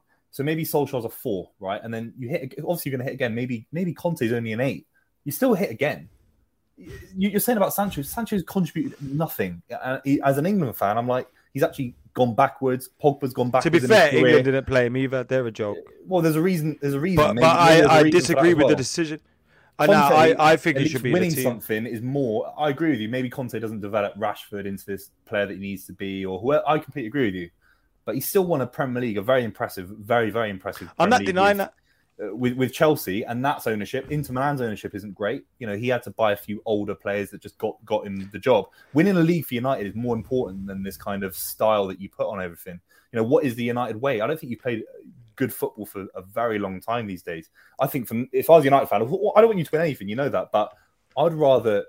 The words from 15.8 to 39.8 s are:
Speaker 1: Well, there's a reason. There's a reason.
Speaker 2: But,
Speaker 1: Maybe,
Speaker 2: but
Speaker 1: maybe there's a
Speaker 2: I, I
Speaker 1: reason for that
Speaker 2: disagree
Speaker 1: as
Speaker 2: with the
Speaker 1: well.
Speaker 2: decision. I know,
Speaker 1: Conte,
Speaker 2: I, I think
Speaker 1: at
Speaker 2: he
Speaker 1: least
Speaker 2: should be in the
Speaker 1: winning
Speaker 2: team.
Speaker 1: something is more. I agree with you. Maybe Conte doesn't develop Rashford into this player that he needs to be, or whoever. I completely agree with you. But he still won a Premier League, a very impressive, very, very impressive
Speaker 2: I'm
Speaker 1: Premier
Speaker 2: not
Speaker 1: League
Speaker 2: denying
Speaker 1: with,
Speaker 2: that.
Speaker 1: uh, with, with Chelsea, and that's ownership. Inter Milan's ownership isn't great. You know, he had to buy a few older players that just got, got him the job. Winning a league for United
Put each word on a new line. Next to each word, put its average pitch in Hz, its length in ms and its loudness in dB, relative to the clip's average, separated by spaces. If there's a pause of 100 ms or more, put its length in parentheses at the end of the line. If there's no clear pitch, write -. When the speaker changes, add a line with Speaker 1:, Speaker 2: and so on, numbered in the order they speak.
Speaker 1:
Well, 180 160 2
there's 160 140 2
a 156 60 2
reason. 160 380 0
There's 143 140 -2
a 139 60 -2
reason. 180 160 0
Speaker 2:
But, 151 180 4
Speaker 1:
Maybe, 117 120 0
Speaker 2:
but 170 200 6
Speaker 1:
maybe 160 140 10
there's 147 60 8
a 139 60 6
Speaker 2:
I, 160 60 8
I - 40 10
Speaker 1:
reason 156 80 6
for - 0 -
that 175 100 6
Speaker 2:
disagree 165 300 4
Speaker 1:
as 175 60 6
Speaker 2:
with 151 60 4
the 139 40 6
Speaker 1:
well. 147 100 6
Speaker 2:
decision. 151 440 -4 (600)
I 151 60 4
know, 151 60 6 (160)
Speaker 1:
Conte, 160 280 6
Speaker 2:
I, 156 160 6
I 160 40 6
think 156 200 0
Speaker 1:
at 135 40 0
Speaker 2:
he 139 40 2
Speaker 1:
least - 80 0
Speaker 2:
should 127 100 -4
be 127 80 -2
in 117 40 2
the - 60 2
Speaker 1:
winning 175 140 0
Speaker 2:
team. 131 100 0
Speaker 1:
something 113 420 -4
is 113 160 -8
more. 127 560 -2
I 151 100 0
agree 151 220 0
with 120 100 -2
you. 107 80 -6
Maybe 127 220 -4
Conte 120 280 -8
doesn't 110 220 -8
develop 101 360 -2
Rashford 101 500 -8
into 98 200 -10
this 98 240 -12 (140)
player 104 220 -2
that 95 80 -10
he 87 60 -12
needs 98 260 -10
to 92 60 -18
be, 95 340 -8
or 92 120 -6
whoever. 139 300 0
I 151 100 2
completely 135 300 -10
agree 127 180 0
with 95 80 -2
you. 90 160 -10 (540)
But 107 100 -6
he 131 60 -4
still 190 240 0
won 170 180 -2
a 120 40 -2
Premier 123 360 -4
League, 110 160 -4
a 98 40 -4
very 127 220 2
impressive, 104 440 -8
very, 110 420 0
very 110 200 -2
impressive 95 380 -10 (100)
Speaker 2:
I'm 170 100 2
Speaker 1:
Premier - 20 0
Speaker 2:
not 247 100 4
Speaker 1:
League 196 60 -4
Speaker 2:
denying 196 320 2
Speaker 1:
with, 196 120 -4 (480)
Speaker 2:
that. 104 140 -8
Speaker 1:
uh, - 40 -10
with, 123 180 0
with 127 180 0
Chelsea, 127 520 0
and 120 200 -6
that's 143 220 -2
ownership. 113 440 -4
Inter 147 220 -4
Milan's 135 300 -2
ownership 104 320 -6
isn't 98 200 -12
great. 107 300 -4 (140)
You 120 80 -10
know, 101 100 -6
he 120 120 -4
had 123 160 0
to - 60 -12
buy 107 220 0
a 101 40 0
few 104 280 -12
older 104 300 -2
players 101 360 -4
that 101 120 -16
just - 160 -18
got, - 260 -4
got 107 220 -2
him 98 260 -8
the 101 60 -12
job. 104 280 2 (280)
Winning 180 220 4
a 175 40 4
league 160 260 2
for - 80 -6
United 120 320 -2